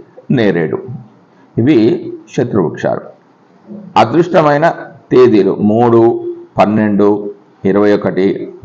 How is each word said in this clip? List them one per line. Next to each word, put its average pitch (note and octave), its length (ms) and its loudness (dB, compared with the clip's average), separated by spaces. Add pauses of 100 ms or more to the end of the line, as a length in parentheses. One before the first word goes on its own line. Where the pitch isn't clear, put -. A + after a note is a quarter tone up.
(320)
నేరేడు F2 520 -2 (720)
ఇవి B2 560 0 (240)
శత్రువృక్షాలు. G2 640 -4 (960)
అదృష్టమైన D3+ 760 2 (380)
తేదీలు G#2+ 480 4
మూడు, A#2 640 2 (340)
పన్నెండు, G#2 760 0 (340)
ఇరవై G#2 280 2
ఒకటి, F#2+ 600 -2 (120)